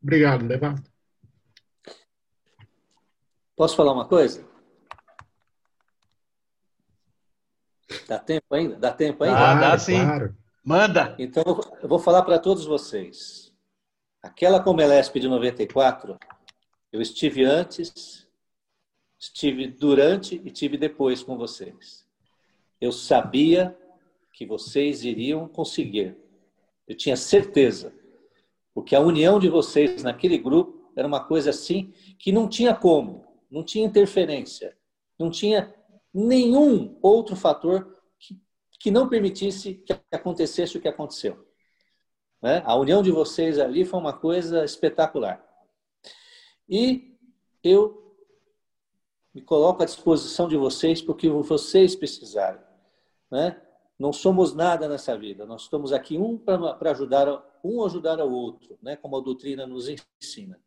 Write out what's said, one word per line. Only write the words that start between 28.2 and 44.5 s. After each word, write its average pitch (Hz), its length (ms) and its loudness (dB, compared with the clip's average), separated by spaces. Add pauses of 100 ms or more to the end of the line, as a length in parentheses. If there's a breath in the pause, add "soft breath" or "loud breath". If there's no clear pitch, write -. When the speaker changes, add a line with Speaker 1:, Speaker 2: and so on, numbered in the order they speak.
Speaker 2:
Porque - 220 -2
a 143 40 8
união 170 380 4
de 185 100 2
vocês 151 540 2
naquele 135 340 -2
grupo - 600 0
era 135 100 -4
uma 143 180 -4
coisa 147 260 -2
assim 185 440 -6 (240 soft breath)
que 190 140 -2
não 220 160 2
tinha 233 260 0
como, 143 500 2 (240)
não 151 140 -10
tinha 214 240 -4
interferência, 170 920 0 (400)
não 160 140 -4
tinha 208 420 -2 (400)
nenhum 240 880 2
outro 214 360 4
fator 180 680 -2 (160)
que, - 180 -20 (440)
que 214 100 -2
não 254 180 4
permitisse 196 640 -4
que - 220 -6 (140)
acontecesse 170 680 -4
o - 40 -8
que - 80 -4
aconteceu. - 580 -10 (960)
Né? 151 240 0
A 113 80 0
união 139 260 2
de 185 120 2
vocês 156 480 -2
ali 139 240 0
foi 185 160 -6
uma 151 120 -6
coisa 165 520 -2